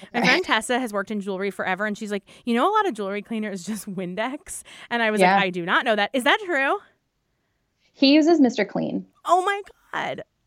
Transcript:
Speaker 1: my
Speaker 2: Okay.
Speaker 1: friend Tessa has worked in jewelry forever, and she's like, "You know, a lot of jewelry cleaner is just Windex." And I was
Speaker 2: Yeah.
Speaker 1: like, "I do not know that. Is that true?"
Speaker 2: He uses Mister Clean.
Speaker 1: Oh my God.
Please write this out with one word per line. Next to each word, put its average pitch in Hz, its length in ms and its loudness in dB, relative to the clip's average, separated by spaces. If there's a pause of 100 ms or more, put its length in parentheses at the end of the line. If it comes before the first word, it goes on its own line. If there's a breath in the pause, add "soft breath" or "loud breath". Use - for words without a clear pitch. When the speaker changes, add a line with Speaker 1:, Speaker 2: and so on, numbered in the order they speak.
(140 loud breath)
Speaker 1:
my 240 60 0
Speaker 2:
Okay. 233 80 2
Speaker 1:
friend 320 160 4
Tessa 240 360 0
has 240 120 -6
worked 196 180 -4
in 214 100 -4
jewelry 196 300 -6
forever, 190 360 -4
and 208 100 -4
she's 208 140 -10
like, 202 140 -4 (220 soft breath)
"You 233 80 0
know, 269 160 2
a 415 40 0
lot 427 120 2
of 311 80 -2
jewelry 202 280 -6
cleaner 214 280 -6
is 185 140 -10
just 208 220 -8
Windex." 196 760 -8 (280 loud breath)
And 240 120 0
I 220 80 2
was 214 100 2
Speaker 2:
Yeah. 185 140 6
Speaker 1:
like, 202 100 4
"I 190 60 -2
do 180 160 -6
not 269 180 2
know 233 120 2
that. 202 180 0
Is 247 100 0
that 330 200 4
true?" 330 340 0 (1120)
Speaker 2:
He 277 220 4
uses 311 260 6
Mister 226 240 4
Clean. 185 420 -6 (180)
Speaker 1:
Oh 359 180 4
my 403 200 -2 (300)
God. - 300 -6 (240)